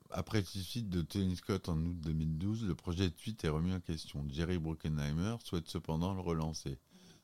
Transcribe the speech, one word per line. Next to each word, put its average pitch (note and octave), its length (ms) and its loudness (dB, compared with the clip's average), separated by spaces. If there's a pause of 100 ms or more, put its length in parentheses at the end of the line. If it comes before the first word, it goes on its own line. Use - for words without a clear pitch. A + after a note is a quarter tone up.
(100)
Après G#2 300 0
le F2+ 60 2
suicide G2+ 420 -4
de F2+ 140 2
Tony F#2 340 2
Scott F#2+ 320 -2
en E2 100 2
août F2 220 0
deux D#2+ 120 0
mille D#2 260 2
douze, G#2+ 260 0
le F2+ 100 2
projet F2+ 340 2
de D#2+ 80 -4
suite - 280 -6
est E2 60 4
remis D#2+ 220 2
en F#2 80 0
question. D#2 480 -4
Jerry E2 300 2
Bruckheimer D#2 840 0
souhaite E2+ 240 -2
cependant E2+ 460 0
le F#2 60 -4
relancer, D#2+ 580 0 (460)